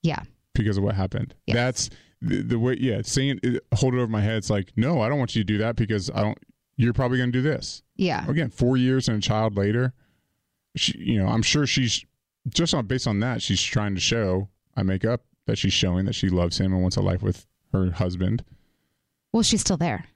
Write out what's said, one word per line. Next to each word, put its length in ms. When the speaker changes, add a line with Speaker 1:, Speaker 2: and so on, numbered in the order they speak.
Speaker 1:
Yeah. 180
Speaker 2:
Because 240
of 60
what 120
happened. 380
Speaker 1:
Yes. 80
Speaker 2:
That's 340
the, 220
the 160
way, 200
yeah, 240
saying, 400
it, 200
"Hold 200
it 20
over 100
my 140
head," 160
it's 120
like, 260
"No, 260
I 80
don't 80
want 180
you 60
to 40
do 140
that 160
because 360
I 100
don't, 160
you're 180
probably 240
gonna 140
do 100
this." 400
Speaker 1:
Yeah. 340
Speaker 2:
Again, 220
four 260
years 300
and 100
a 40
child 360
later, 360
she, 240
you 180
know, 100
I'm 140
sure 240
she's, 400
just 280
on, 100
based 220
on 140
that, 200
she's 200
trying 340
to 60
show, 480
I 80
make 200
up, 180
that 100
she's 160
showing 320
that 80
she 160
loves 300
him 140
and 80
wants 160
a 40
life 220
with 240
her 200
husband. 520
Speaker 1:
Well, 100
she's 180
still 160
there. 280